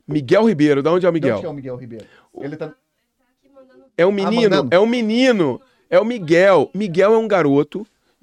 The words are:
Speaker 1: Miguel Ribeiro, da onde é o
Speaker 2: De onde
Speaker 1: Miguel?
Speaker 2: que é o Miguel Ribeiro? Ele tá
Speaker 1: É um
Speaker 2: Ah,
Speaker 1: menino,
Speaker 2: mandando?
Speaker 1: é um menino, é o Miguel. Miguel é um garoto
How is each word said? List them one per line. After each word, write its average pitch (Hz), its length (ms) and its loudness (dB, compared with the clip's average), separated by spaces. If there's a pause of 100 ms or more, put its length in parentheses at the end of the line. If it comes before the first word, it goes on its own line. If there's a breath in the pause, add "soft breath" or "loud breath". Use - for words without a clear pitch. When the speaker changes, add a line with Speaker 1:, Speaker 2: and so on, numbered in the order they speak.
Speaker 1:
Miguel 151 440 0
Ribeiro, 147 340 2
da 151 100 0
onde 180 140 0
é - 20 4
o 170 40 0
Speaker 2:
De 165 60 -4
onde 151 80 -4
Speaker 1:
Miguel? 110 140 -2
Speaker 2:
que 185 60 -12
é - 20 -10
o 147 60 -12
Miguel 131 220 -14
Ribeiro? 113 300 -18 (340 soft breath)
Ele 147 160 -12
tá 156 160 -14 (1200)
Speaker 1:
É 165 80 2
um 190 40 4
Speaker 2:
Ah, 208 40 2
Speaker 1:
menino, 208 300 -2
Speaker 2:
mandando? 185 320 0
Speaker 1:
é 180 60 6
um 214 60 4
menino, 226 720 0 (280)
é 175 120 2
o 208 40 -4
Miguel. 185 680 2
Miguel 190 400 0
é 226 40 4
um 220 100 -2
garoto 156 580 0 (360)